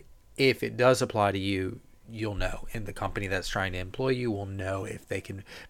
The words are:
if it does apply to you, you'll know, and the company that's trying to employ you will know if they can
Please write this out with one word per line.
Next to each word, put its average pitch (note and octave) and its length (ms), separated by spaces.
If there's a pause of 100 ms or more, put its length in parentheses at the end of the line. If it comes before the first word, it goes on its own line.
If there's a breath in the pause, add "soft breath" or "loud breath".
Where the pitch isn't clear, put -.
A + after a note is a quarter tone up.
(360)
if C3+ 260
it A2+ 140
does B2+ 260
apply G#2+ 300
to G2 60
you, F#2+ 420 (320)
you'll A2 220
know, F#2 400
and G#2+ 120
the G2 60
company G2 360
that's F#2 200
trying F#2+ 240
to F#2 60
employ F#2+ 300
you B2 240
will G2 120
know G2 400
if - 220
they G2 140
can G2 240 (260 loud breath)